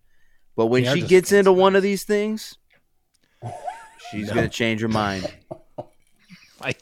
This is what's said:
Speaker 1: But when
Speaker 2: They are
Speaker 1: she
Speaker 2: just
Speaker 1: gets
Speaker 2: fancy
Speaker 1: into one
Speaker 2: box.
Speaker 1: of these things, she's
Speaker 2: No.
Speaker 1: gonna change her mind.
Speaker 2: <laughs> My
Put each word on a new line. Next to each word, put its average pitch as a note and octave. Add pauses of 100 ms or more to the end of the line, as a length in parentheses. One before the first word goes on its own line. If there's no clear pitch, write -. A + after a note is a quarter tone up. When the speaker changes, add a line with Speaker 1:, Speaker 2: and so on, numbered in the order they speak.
(560)
Speaker 1:
But A2+
when B2+
Speaker 2:
They B2
are C#3
Speaker 1:
she -
Speaker 2:
just A2
Speaker 1:
gets F#3
Speaker 2:
fancy G3+
Speaker 1:
into F#3+
one F#3+
Speaker 2:
box. F#3+
Speaker 1:
of F#3+
these G3
things, G#3+ (1500)
she's G#2
Speaker 2:
No. G2+
Speaker 1:
gonna A2+
change A2+
her A2+
mind. G#2 (200)
Speaker 2:
<laughs> -
My C3